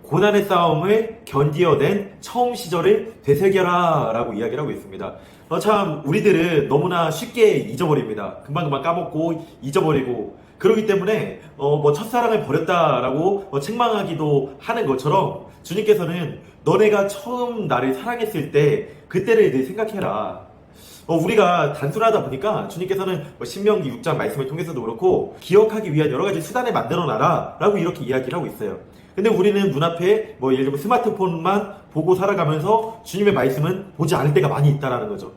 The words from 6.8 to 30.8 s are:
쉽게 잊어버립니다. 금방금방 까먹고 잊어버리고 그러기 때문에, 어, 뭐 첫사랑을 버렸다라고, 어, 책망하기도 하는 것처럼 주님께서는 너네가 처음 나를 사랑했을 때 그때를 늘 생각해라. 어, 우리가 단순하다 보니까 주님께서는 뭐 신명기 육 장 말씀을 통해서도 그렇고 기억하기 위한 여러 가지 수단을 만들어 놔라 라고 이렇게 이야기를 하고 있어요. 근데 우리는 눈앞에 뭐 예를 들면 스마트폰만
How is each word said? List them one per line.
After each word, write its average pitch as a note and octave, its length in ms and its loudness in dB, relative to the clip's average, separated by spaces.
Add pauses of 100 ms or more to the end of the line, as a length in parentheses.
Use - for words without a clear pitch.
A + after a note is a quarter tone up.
쉽게 G#3 460 2
잊어버립니다. A2+ 880 -2
금방금방 D3 360 -2
까먹고 E3 640 -2 (160)
잊어버리고 B2+ 760 0 (220)
그러기 G#3+ 260 4
때문에, F#3 560 0 (160)
어, D3 200 0
뭐 C#3+ 140 4
첫사랑을 G#3 540 0
버렸다라고, D#3 1040 0
어, C#3 80 -2
책망하기도 E3 1000 -2
하는 G3+ 260 -4
것처럼 D3+ 600 0 (160)
주님께서는 F3 760 0 (240)
너네가 G3 440 4
처음 A#3+ 600 -6
나를 C3 280 0
사랑했을 A3+ 560 -6
때 C#3+ 380 2 (180)
그때를 G3 440 2
늘 C3 140 0
생각해라. F#3 800 -6 (600)
어, E3 100 0
우리가 F3 560 2
단순하다 G#3 520 0
보니까 C3 420 -4
주님께서는 F#3 560 -4 (140)
뭐 A#2+ 80 -10
신명기 G3 440 0
육 A#2 140 -10
장 D#3 140 0
말씀을 C3 300 0
통해서도 D#3 340 -6
그렇고 C3+ 580 0
기억하기 G#3 540 4
위한 D3+ 180 2
여러 D#3+ 140 -2
가지 F#3 160 -2
수단을 B3 320 -2
만들어 E3 320 -2
놔라 C3+ 540 -2
라고 G3+ 180 2
이렇게 D#3+ 280 -4
이야기를 C3 320 -4
하고 C3 100 -4
있어요. G2+ 300 -8 (380)
근데 G#3+ 140 2
우리는 G3 420 2
눈앞에 F3 680 0
뭐 C3 140 2
예를 C3 120 2
들면 C#3 140 -2
스마트폰만 G3+ 920 0 (180)